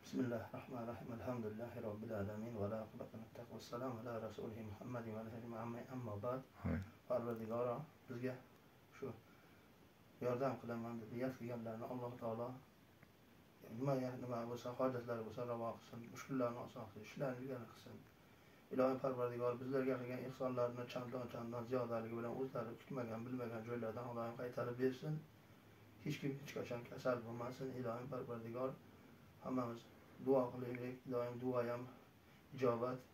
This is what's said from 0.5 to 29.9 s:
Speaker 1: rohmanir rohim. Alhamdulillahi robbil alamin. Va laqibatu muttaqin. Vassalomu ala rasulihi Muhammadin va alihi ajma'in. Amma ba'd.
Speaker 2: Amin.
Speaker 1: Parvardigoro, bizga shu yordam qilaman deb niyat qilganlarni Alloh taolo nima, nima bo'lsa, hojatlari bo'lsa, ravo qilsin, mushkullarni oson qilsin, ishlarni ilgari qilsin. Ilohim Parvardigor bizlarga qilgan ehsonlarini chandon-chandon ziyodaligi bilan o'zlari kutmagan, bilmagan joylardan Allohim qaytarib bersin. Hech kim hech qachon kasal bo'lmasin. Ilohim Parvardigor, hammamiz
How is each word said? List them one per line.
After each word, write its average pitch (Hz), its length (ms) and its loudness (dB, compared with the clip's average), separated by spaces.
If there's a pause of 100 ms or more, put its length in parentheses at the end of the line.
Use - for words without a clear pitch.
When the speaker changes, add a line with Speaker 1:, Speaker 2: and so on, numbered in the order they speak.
Speaker 1:
rohmanir 120 380 -6
rohim. - 260 -8
Alhamdulillahi 113 680 -4
robbil 110 320 -4
alamin. 107 420 -2
Va 101 120 2
laqibatu 110 500 -6
muttaqin. 120 320 -10
Vassalomu 120 460 -4
ala 120 120 -4 (140)
rasulihi 110 420 -4
Muhammadin 113 460 -4
va 110 80 -2
alihi 113 160 -6
ajma'in. 117 460 -4 (100)
Amma 120 180 -2 (100)
ba'd. 123 180 2 (220)
Speaker 2:
Amin. 87 180 4 (280)
Speaker 1:
Parvardigoro, 117 680 2 (320)
bizga 127 260 0 (640)
shu 139 100 -4 (1120)
yordam 123 400 6
qilaman 117 400 -2
deb 107 140 -8
niyat 131 240 2
qilganlarni 117 540 -2
Alloh 123 280 -2
taolo 117 260 0 (1300)
nima, 139 160 6 (300)
nima 123 160 -2 (120)
bo'lsa, 123 160 -4 (120)
hojatlari 120 480 4
bo'lsa, 110 140 -4 (100)
ravo 117 260 0
qilsin, - 220 -12 (140)
mushkullarni 120 520 2
oson 120 220 -8
qilsin, 107 200 -12
ishlarni 127 360 -2
ilgari 127 300 -4
qilsin. 113 220 -14 (760)
Ilohim 131 320 8
Parvardigor 123 560 4
bizlarga 131 400 4
qilgan 123 280 -2
ehsonlarini 123 540 2 (100)
chandon-chandon 120 760 -2
ziyodaligi 117 500 2
bilan 113 220 0
o'zlari 123 300 0 (100)
kutmagan, 113 460 -2
bilmagan 120 420 -2
joylardan 120 420 0
Allohim 117 300 -2
qaytarib 123 420 0
bersin. 131 300 4 (880)
Hech 147 180 0
kim 139 100 2 (100)
hech - 160 -8
qachon 120 320 -2
kasal 127 280 2 (100)
bo'lmasin. 120 400 -4 (120)
Ilohim 123 340 -2
Parvardigor, 120 560 -2 (760)
hammamiz 123 340 2 (460)